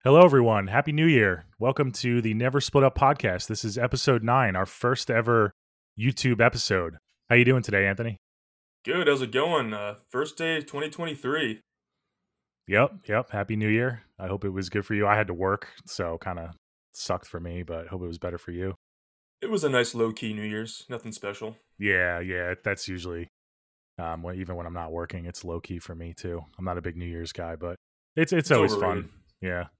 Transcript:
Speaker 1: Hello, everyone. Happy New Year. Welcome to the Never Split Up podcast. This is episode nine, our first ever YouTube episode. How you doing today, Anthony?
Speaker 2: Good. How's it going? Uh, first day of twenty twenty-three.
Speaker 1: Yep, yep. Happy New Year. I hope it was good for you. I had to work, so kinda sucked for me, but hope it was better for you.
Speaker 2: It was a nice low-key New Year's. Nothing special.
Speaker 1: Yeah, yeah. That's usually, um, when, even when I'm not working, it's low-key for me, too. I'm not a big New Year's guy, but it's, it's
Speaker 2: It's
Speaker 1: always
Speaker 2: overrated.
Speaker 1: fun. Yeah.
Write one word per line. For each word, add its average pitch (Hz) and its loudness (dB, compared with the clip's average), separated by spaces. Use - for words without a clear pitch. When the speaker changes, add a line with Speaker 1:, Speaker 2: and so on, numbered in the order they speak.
Speaker 1:
Hello, 151 12
everyone. 117 6
Happy 135 0
New 156 4
Year. 104 4
Welcome 131 0
to 120 0
the 110 0
Never 127 0
Split 139 4
Up 131 6
podcast. 123 2
This 110 -6
is 104 -4
episode 123 2
nine, 117 2
our 92 0
first - -2
ever 113 4
YouTube 120 0
episode. 92 0
How 120 6
you 123 8
doing 127 4
today, 98 2
Anthony? 101 -4
Speaker 2:
Good. 160 0
How's 135 4
it 113 -6
going? 139 0
Uh, 104 -8
first 151 -6
day 165 -2
of 151 -8
twenty 151 -8
twenty-three. 147 -4
Speaker 1:
Yep, 113 2
yep. 107 -2
Happy 101 -4
New 107 0
Year. 117 0
I 95 -8
hope 98 -6
it 101 -2
was 92 -6
good 104 -4
for - -4
you. 104 2
I 104 4
had 107 2
to 92 -8
work, 95 -2
so 82 -6
kinda 85 -10
sucked - -6
for 87 -12
me, 87 -8
but 82 -8
hope 92 -8
it 87 -8
was 82 -10
better 87 -6
for - -12
you. 92 -6
Speaker 2:
It 135 -6
was 196 0
a 143 2
nice 120 2
low-key 113 -2
New 107 -8
Year's. 107 -8
Nothing 113 -10
special. 107 -10
Speaker 1:
Yeah, 90 0
yeah. 90 -6
That's 101 -4
usually, 87 -8
um, 82 -8
when, 87 -8
even 92 -8
when 85 -8
I'm 85 -10
not 85 -8
working, 85 -8
it's - -12
low-key 85 -8
for 87 -14
me, 85 -12
too. 85 -10
I'm 92 -8
not 90 -4
a 85 -6
big 85 -8
New 87 -8
Year's 85 -8
guy, 82 -8
but 87 -10
it's, 165 2
it's 165 2
Speaker 2:
It's - -
Speaker 1:
always 107 4
Speaker 2:
overrated. 90 -2
Speaker 1:
fun. - -20
Yeah. 90 -4